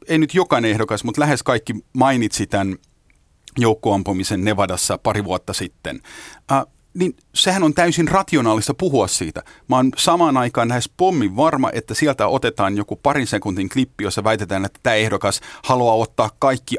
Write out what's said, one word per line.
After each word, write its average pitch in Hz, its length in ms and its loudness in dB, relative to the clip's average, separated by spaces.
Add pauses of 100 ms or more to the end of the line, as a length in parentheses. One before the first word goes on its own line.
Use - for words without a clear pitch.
ei 160 100 2
nyt 156 160 0
jokainen 143 360 2
ehdokas, 107 340 -2
mut 117 140 2
lähes 147 240 2
kaikki 120 320 0 (180)
mainitsi 127 540 2
tän 98 300 -2 (840)
joukkoampumisen 98 840 0
Nevadassa 95 540 -2
pari 104 260 -2
vuotta 92 280 -6
sitten. - 480 -10 (520)
Äh, 139 120 2 (300)
niin 175 220 -2 (180)
sehän 190 280 0
on 151 120 2
täysin 170 340 2
rationaalista 131 680 2
puhua 135 340 0
siitä. - 340 -6 (260)
Mä 127 80 2
oon 127 200 4
samaan 170 400 2
aikaan 120 320 0
lähes 123 280 -2
pommin 135 400 0
varma, 139 360 2
että 113 220 -6
sieltä 135 320 0
otetaan 101 500 0
joku 104 200 -4
parin 139 300 0
sekuntin 98 420 -4
klippi, 127 360 -4
jossa 101 200 -4
väitetään, 101 400 0
että - 180 -10
tää 117 120 0
ehdokas 101 460 0 (240)
haluaa 123 300 2
ottaa 110 440 0
kaikki 131 400 -2